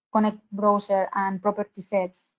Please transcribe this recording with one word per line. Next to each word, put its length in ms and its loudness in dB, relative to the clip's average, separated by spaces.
Connect 400 2
Browser 600 0
and 300 -2
Property 400 -4
Sets, 460 -4